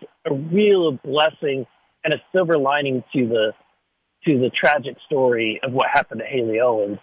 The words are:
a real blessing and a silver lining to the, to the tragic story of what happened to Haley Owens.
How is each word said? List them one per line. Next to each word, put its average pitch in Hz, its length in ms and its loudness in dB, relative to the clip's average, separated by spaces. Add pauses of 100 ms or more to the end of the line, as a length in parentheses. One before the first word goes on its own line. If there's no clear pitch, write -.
(260)
a 156 80 -2
real 170 600 2 (100)
blessing 143 640 -2 (380)
and 156 100 -2
a 131 80 -6 (100)
silver 170 260 2
lining 139 460 0 (100)
to 127 140 0
the, 110 260 0 (720)
to 147 140 2
the 123 100 2
tragic 135 460 0 (100)
story 120 580 0
of 127 100 -6
what 127 180 0
happened 127 300 -2
to 110 40 -8
Haley 113 340 -2
Owens. 107 440 0